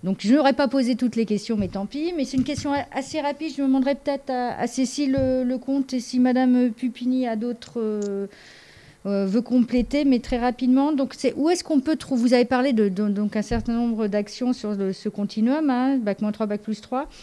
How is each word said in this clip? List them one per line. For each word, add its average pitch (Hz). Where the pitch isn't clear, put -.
Donc, 185
je 208
n'aurais 277
pas 277
posé 254
toutes 240
les 226
questions, 214
mais 196
tant 196
pis. 302
Mais 285
c'est 262
une 262
question 294
a-, 277
assez 277
rapide. 285
Je 285
demanderai 269
peut-être 277
à, 247
à -
Cécile, 262
euh, 262
Lecomte 262
et 262
si 254
Madame 247
Pupini 254
a 226
d'autres, 240
euh, 202
euh, 196
veut 202
compléter, 247
mais 254
très 247
rapidement. 254
Donc, 269
c'est, 262
où 294
est-ce -
qu'on 294
peut 302
trouver, 254
vous 240
avez 247
parlé 254
de, 214
de, 202
donc 208
un 214
certain 233
nombre 226
d'actions 208
sur 208
le, 196
ce -
continuum, 240
hein, 262
bac 208
moins 214
trois, 220
bac 208
plus 214
trois, 269